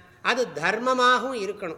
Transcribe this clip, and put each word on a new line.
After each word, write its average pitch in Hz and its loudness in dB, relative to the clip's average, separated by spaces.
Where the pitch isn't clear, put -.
அது 233 0
தர்மமாகவும் 247 2
இருக்கணும். 190 -8